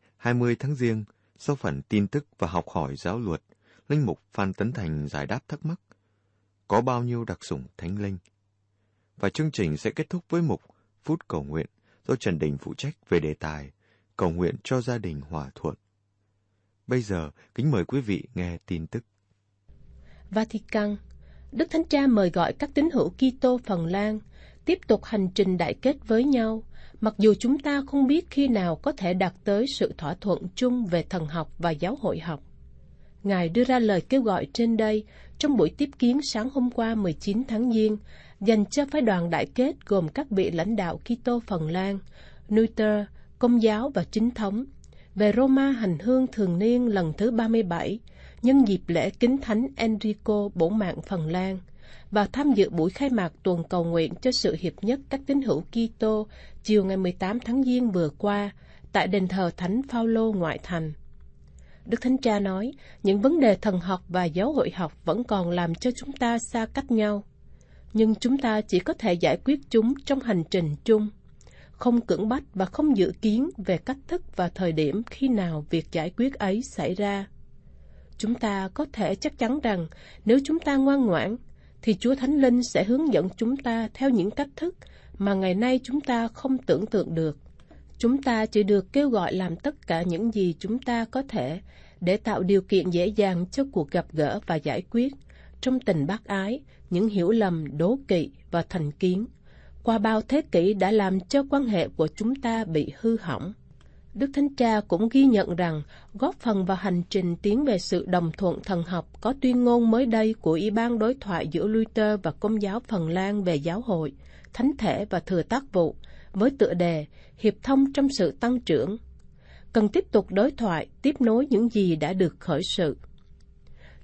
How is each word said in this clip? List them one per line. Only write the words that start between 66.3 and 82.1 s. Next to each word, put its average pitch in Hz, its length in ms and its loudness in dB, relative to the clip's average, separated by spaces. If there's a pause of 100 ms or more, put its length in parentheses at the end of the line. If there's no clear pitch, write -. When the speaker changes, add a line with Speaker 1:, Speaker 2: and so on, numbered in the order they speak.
Speaker 2:
xa 226 340 -4
cách 277 180 -4
nhau, 208 320 0 (720)
nhưng 220 220 4
chúng 247 220 2
ta 220 240 0
chỉ 185 180 0
có 311 140 -2
thể 196 200 0
giải 170 320 2
quyết 277 140 2 (100)
chúng 226 240 4 (120)
trong 277 140 0
hành 208 320 0
trình 160 320 0
chung, 214 260 2 (640)
không 240 300 2
cưỡng 214 280 -2
bách 277 140 -2 (100)
và 190 120 -2
không 285 320 2
dự 185 240 2
kiến 226 360 2
về 185 200 -2
cách 269 200 -8 (100)
thức - 280 -8
và 175 140 -2
thời 180 220 -2
điểm 156 320 0
khi - 240 -4
nào 175 420 -2
việc 165 220 -2
giải 170 260 -4
quyết 247 160 0
ấy 202 280 -2
xảy 180 340 -4
ra. 202 320 -4 (880)
Chúng 226 180 -2
ta 196 380 -2
có 302 200 -4
thể 196 220 -2
chắc - 220 -6
chắn 262 220 -2
rằng 185 280 -2 (380)
nếu 240 200 6
chúng 320 140 0
ta 285 160 0
ngoan 269 300 4
ngoãn, 180 300 0 (460)
thì 214 180 2
Chúa 254 160 2